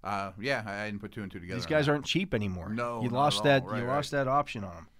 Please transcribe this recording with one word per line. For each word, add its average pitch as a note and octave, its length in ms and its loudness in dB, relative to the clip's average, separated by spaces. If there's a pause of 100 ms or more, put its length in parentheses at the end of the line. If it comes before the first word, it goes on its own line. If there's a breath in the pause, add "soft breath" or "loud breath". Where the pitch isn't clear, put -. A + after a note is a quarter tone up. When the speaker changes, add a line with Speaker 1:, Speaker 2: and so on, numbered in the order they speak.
Speaker 1:
uh, G2 340 -2
yeah, B2 260 0
I, G2+ 180 -4
I G#2 40 -2
didn't G#2 140 -4
put G#2 100 -8
two A2 140 -8
and F#2 80 -8
two F#2+ 80 -8
together F2+ 160 -6
Speaker 2:
These A#2+ 100 -4
Speaker 1:
on - 40 -4
Speaker 2:
guys D3+ 160 4
Speaker 1:
that. D3 60 6
Speaker 2:
aren't C#3+ 140 0
cheap F#3+ 260 0
anymore. F#2+ 360 -2
Speaker 1:
No, A#2 340 -2
Speaker 2:
You A#2+ 60 0
Speaker 1:
not A#2+ 80 0
Speaker 2:
lost C#3+ 220 4
Speaker 1:
at - 60 -2
Speaker 2:
that, C#3 200 6
Speaker 1:
all. F#2 60 -8
Right, G#2+ 100 -2
Speaker 2:
you - 40 -2
Speaker 1:
right. B2+ 120 0
Speaker 2:
lost C#3+ 160 -2
that C#3 160 2
option C3+ 340 0
on F2+ 140 -8
'em. E2 100 -14 (140)